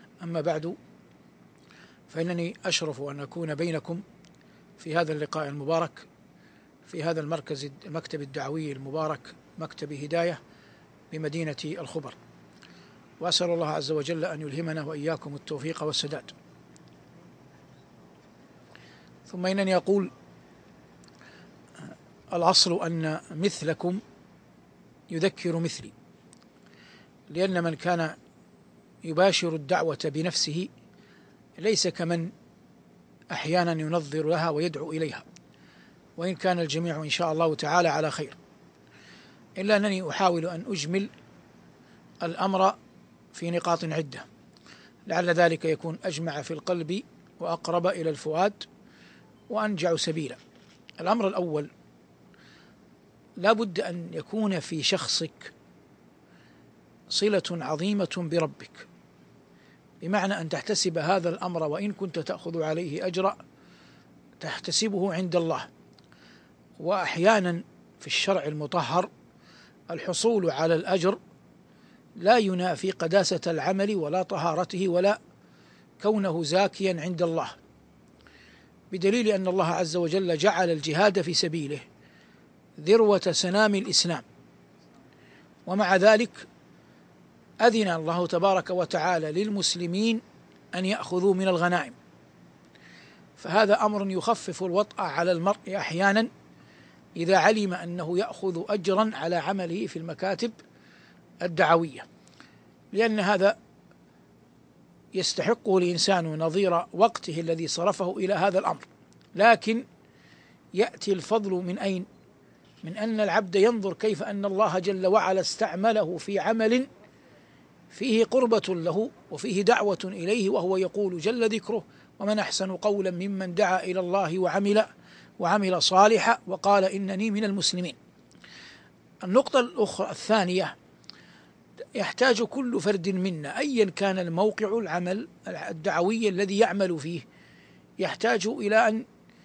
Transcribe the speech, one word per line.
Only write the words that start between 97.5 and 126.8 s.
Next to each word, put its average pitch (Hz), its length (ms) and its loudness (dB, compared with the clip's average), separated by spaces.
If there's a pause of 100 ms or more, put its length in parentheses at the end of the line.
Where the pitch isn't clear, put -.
أنه 175 440 -6
يأخذ 190 500 -4
أجراً 208 460 2
على 165 220 -2
عمله 185 500 -4
في - 120 -10
المكاتب 180 540 -4 (920)
الدعوية، 165 640 2 (840)
لأن 214 280 2
هذا 196 380 4 (1600)
يستحقه 185 640 0
الإنسان 175 600 2
نظير 170 540 0
وقته 175 480 2
الذي 165 280 -2
صرفه 180 480 -2
إلى 185 180 -2
هذا 185 240 2
الأمر. - 260 0 (500)
لكن 226 500 4 (880)
يأتي - 380 0
الفضل 202 380 0
من 180 280 -2
أين؟ 190 260 -2 (800)
من 170 120 -12
أن 220 240 -2
العبد 196 360 2
ينظر 202 360 4
كيف 208 300 -2
أن 202 220 -6
الله 190 340 2
جل 190 280 -2
وعلا 190 340 4
استعمله 190 760 0
في 196 220 -6
عمل 226 480 2 (1040)
فيه 226 340 2
قربة 226 500 4
له 175 360 -2 (200)
وفيه 185 320 -2
دعوة 208 420 4
إليه، 190 460 -2
وهو 190 260 0
يقول 185 420 -2
جل 226 300 0
ذكره: 214 360 -4 (340)
"ومن 214 200 0
أحسن 190 380 -4
قولا 202 340 0
ممن 190 440 -4
دعا 185 300 2
إلى 185 160 -2
الله 180 380 0
وعمل، 202 480 4 (520)
وعمل 185 440 2
صالحا 214 640 6
وقال 196 380 4